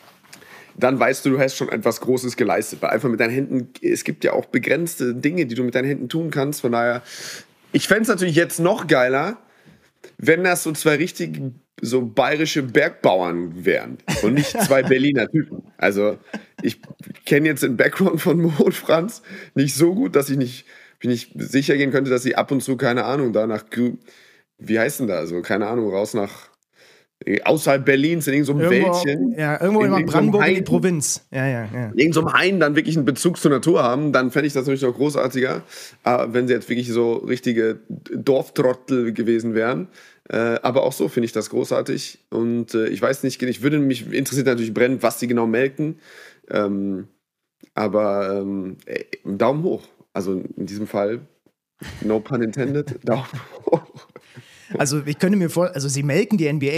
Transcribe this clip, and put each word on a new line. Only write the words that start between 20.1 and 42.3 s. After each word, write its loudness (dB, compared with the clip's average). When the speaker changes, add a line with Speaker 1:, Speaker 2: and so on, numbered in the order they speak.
Speaker 1:
dass 2
ich -2
nicht, -4
bin -2
nicht -4
sicher 0
gehen 2
könnte, 0
dass 2
sie 0
ab 0
und 0
zu, -4
keine 0
Ahnung, 0
da 2
nach -4
Gü-, -2
wie -2
heißt 0
denn -4
da, -4
so, -4
keine -2
Ahnung, -2
raus -2
nach, -6
außerhalb 2
Berlins, 2
in 2
irgendeinem 2
Speaker 2:
Irgendwo, 4
Speaker 1:
Wäldchen. 0
Speaker 2:
ja, -2
irgendwo 4
Speaker 1:
In 4
Speaker 2:
in 2
Speaker 1:
irgendeinem 2
Speaker 2:
Brandenburg 4
in 4
die 2
Speaker 1:
Hain. 0
Speaker 2:
Provinz. 0
Ja, -2
ja, -2
ja. -4
Speaker 1:
In -6
irgendeinem 2
Hain 2
dann 4
wirklich 2
einen 2
Bezug 0
zur 4
Natur 4
haben, 0
dann 2
fänd 2
ich -2
das -2
natürlich 0
noch 2
großartiger. 0
Äh, 2
wenn 0
sie 2
jetzt -2
wirklich -4
so 2
richtige -2
Dorftrottel -2
gewesen -2
wären. -2
Äh, -2
aber 2
auch 0
so -2
find -2
ich -6
das -4
großartig. -4
Und, -4